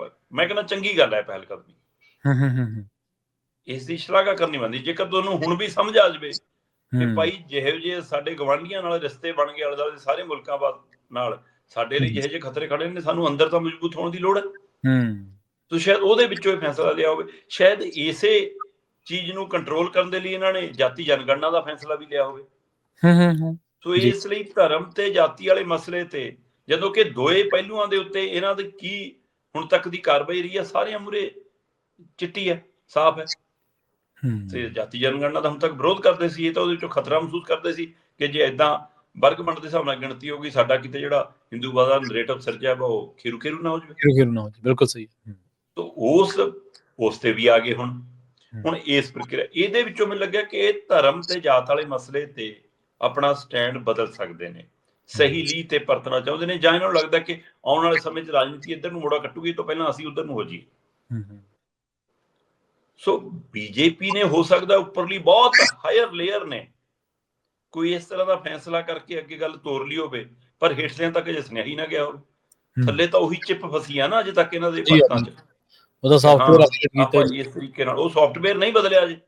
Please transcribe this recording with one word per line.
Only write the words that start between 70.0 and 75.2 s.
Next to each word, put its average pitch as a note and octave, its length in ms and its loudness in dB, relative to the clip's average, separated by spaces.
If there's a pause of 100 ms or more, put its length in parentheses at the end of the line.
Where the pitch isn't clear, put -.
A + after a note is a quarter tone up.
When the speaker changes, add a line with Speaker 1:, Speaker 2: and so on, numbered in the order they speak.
Speaker 1:
ਪਰ D#3+ 140 2
ਹੇਠਲਿਆਂ D#3+ 380 -2
ਤੱਕ E3+ 180 -2
ਅਜੇ D#3+ 120 -4
ਸੁਨੇਹਾ A#2 240 -6
ਹੀ D3 100 -8
ਨਾ D#3 100 -6
ਗਿਆ D#3 180 -2
ਹੋਵੇ। D3 140 -8
Speaker 2:
ਹੂੰ। - 680 -6
Speaker 1:
ਥੱਲੇ D3 220 2
ਤਾਂ F3+ 120 4
ਉਹੀ F3 180 0 (100)
ਚਿੱਪ F3+ 180 -4
ਫਸੀ C#3+ 340 -4
ਆ C#3 80 2
ਨਾ A3 120 2
ਅਜੇ F#3+ 120 -2
ਤੱਕ E3+ 220 2
ਇਹਨਾਂ E3+ 180 -2
ਦੇ E3 100 -4
Speaker 2:
ਜੀ, D#3 180 8
Speaker 1:
ਪਰਤਾਂ C3 180 8
'ਚ। A#2 120 -2 (720)